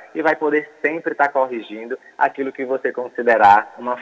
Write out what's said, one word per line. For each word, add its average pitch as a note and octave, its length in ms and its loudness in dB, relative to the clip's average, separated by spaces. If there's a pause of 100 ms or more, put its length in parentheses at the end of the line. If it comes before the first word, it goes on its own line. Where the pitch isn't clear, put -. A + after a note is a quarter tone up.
(140)
e D#3+ 80 -4
vai D#3 140 2
poder D3+ 340 -2 (100)
sempre D#3 340 -4
tá C#3+ 140 0
corrigindo A#2+ 720 -4 (180)
aquilo C3+ 360 -2
que C3+ 120 -10
você C3 280 -4
considerar A2+ 840 4
uma B2 240 -6